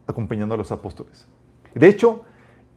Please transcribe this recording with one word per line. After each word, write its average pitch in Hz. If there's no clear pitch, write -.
acompañando 110
a -
los 104
apóstoles. -
De 127
hecho, 220